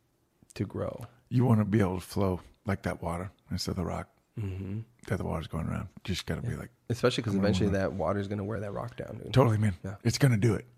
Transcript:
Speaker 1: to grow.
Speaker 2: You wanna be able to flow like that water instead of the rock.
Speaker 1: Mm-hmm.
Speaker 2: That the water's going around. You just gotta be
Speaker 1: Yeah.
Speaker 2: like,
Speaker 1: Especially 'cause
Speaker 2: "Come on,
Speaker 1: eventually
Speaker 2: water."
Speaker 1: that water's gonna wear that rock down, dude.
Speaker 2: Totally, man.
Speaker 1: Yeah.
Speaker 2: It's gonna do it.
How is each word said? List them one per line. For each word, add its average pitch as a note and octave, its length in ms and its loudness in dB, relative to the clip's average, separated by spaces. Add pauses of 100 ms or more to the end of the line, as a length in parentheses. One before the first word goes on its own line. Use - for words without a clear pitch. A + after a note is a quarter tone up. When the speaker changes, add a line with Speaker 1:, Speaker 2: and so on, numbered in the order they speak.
(540)
Speaker 1:
to G#2 100 -2
grow. F#2+ 400 -6 (240)
Speaker 2:
You B2 160 2
wanna A2 220 6
be G#2 140 4
able F#2 200 2
to - 60 -10
flow F#2 340 0 (260)
like F#2+ 180 -2
that F2 180 -4
water F2 280 -4 (200)
instead F#2 220 -4
of F#2 40 -8
the F2+ 80 -2
rock. E2+ 240 -6 (320)
Speaker 1:
Mm-hmm. G2 400 -6 (280)
Speaker 2:
That F#2+ 100 -2
the F#2 60 -6
water's E2+ 240 -4
going E2 180 -4
around. - 300 -4
You - 80 -20
just F2+ 220 -4
gotta - 140 -2
be A#2+ 120 -4
Speaker 1:
Yeah. D2 60 -6
Speaker 2:
like, - 120 -10 (180)
Speaker 1:
Especially B2 340 0
'cause A2 100 -2
Speaker 2:
"Come F#2+ 80 2
on, F#2+ 40 2
Speaker 1:
eventually G2+ 240 4
Speaker 2:
water." G2 120 2
Speaker 1:
that E2+ 120 0
water's G2 360 0
gonna G#2 160 -4
wear G#2 160 -4
that G#2 120 -6
rock A#2+ 240 -8
down, - 260 -10
dude. - 120 -10
Speaker 2:
Totally, A#2+ 240 8
man. G#2 160 2 (100)
Speaker 1:
Yeah. G2 180 -8
Speaker 2:
It's A2+ 160 2
gonna B2 200 6
do G#2 160 4
it. - 100 -2 (140)